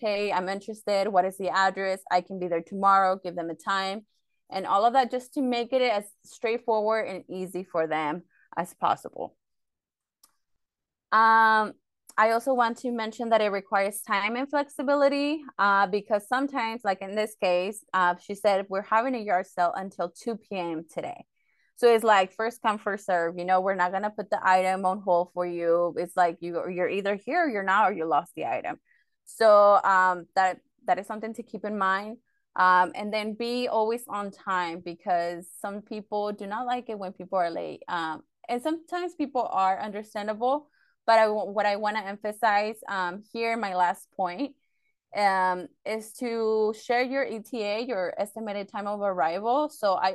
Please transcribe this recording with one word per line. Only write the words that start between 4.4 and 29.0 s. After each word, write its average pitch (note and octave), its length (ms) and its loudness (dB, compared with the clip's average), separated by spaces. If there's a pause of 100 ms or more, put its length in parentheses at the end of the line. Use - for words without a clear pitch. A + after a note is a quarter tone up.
and F#3+ 160 -6
all G3+ 180 2
of A#3 100 4
that, B3+ 180 2
just B3+ 220 -8
to D4+ 60 -4
make A#3+ 320 -2
it B3+ 100 2
as G#3 220 0 (200)
straightforward A3 840 -2
and F#3+ 220 -8
easy F#3 340 -6
for D#3+ 240 -2
them D#3 380 -2 (320)
as F3 180 -6
possible. - 640 -4 (1800)
Um, A3 600 4 (440)
I A3 140 4
also A#3 200 0
want A#3+ 260 0
to B3+ 120 -6
mention A3+ 380 -6
that A3 120 4
it G#3 100 0
requires G3 520 -2
time G#3 320 -2
and C4+ 160 -6
flexibility, C#4+ 960 0 (120)
uh, G3+ 300 4
because G3+ 400 -2
sometimes, B3+ 560 -4
like G3 200 -2
in G3 120 -10
this G#3+ 260 -4
case, F#3 440 0 (100)
uh, F3+ 220 2
she - 180 -10
said, G3+ 340 0
"We're F#3+ 140 -4
having A#3 320 0
a A#3+ 40 -4
yard G3 280 0
sale F3 300 0
until F#3 340 -6
two - 240 -8
P G#3 220 -10
M E3+ 360 -6
today." - 320 -10 (520)
So A#3+ 120 6
it's A3+ 160 6
like G3+ 300 4
first A3+ 260 -6
come, G#3 160 0
first G#3 300 -6
serve. F3 320 0
You F3 80 -6
know, F#3 160 4
we're F#3+ 120 0
not F3+ 160 0
gonna G3+ 200 -2
put G#3 180 -10
the G3+ 180 0
item F#3 380 2
on F#3+ 160 0
hold F3+ 320 2
for F3+ 140 -4
you. E3+ 500 2
It's F3 180 -6
like F3 280 2
you, E3+ 260 -4
you're F3 220 -2
either G3 240 -2
here D#4 320 -2
or - 20 0
you're G#3 140 -2
not, G3 260 4
or G#3 60 -2
you E3 100 -4
lost D#3+ 320 0
the D#3 80 -6
item. A#2+ 340 -4 (460)